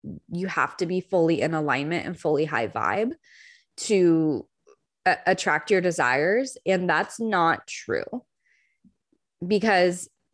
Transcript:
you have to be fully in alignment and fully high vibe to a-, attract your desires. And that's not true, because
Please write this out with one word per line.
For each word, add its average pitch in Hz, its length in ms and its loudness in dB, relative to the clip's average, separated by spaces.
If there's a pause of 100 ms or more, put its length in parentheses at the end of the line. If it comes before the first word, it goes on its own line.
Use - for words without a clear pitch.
(300)
you 175 160 -4
have 143 300 -2
to - 80 -2
be 180 160 -2
fully 170 400 2
in 160 140 0
alignment 147 500 -2
and 170 160 -10
fully 151 240 0
high 117 240 -2
vibe 196 440 -2 (680)
to 165 680 2 (600)
a-, 180 180 4
attract 180 460 0
your 190 100 4
desires. 170 840 0
And 185 200 0
that's 170 320 0
not 180 480 0
true, - 600 -8 (1200)
because 180 600 2 (280)